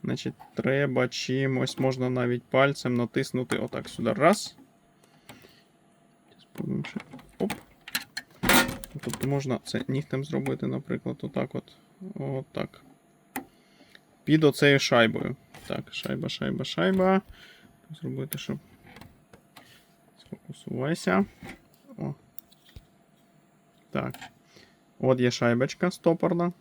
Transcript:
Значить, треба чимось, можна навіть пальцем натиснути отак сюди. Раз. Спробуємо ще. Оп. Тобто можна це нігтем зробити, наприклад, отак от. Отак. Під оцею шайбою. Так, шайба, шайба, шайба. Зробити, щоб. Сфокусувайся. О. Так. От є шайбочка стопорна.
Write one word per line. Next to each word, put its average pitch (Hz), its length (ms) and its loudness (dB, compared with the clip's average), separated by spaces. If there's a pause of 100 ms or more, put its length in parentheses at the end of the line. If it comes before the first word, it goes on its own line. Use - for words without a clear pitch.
Значить, 131 300 -4 (220)
треба 131 520 2
чимось, 131 720 -2
можна 131 300 2
навіть 123 340 0
пальцем 135 520 2
натиснути 123 640 -2
отак - 320 -6
сюди. 117 240 -2
Раз. 160 420 4 (1900)
Спробуємо - 420 -6
ще. - 160 -10 (400)
Оп. 202 140 -2 (1500)
Тобто - 240 -4
можна 139 360 0
це - 240 -4
нігтем 135 360 -2
зробити, 135 440 -2
наприклад, 127 540 -4
отак - 340 -4
от. - 80 -6 (520)
Отак. - 680 -6 (1400)
Під 156 200 4
оцею 143 360 6
шайбою. - 560 4 (320)
Так, - 260 -8
шайба, - 360 -4
шайба, 131 360 -4
шайба. 190 560 2 (800)
Зробити, 135 360 -6
щоб. 139 220 -8 (1600)
Сфокусувайся. - 1080 -4 (720)
О. 147 160 -6 (1800)
Так. 65 260 -6 (840)
От 131 200 4
є 123 120 4
шайбочка 127 600 2
стопорна. 170 680 0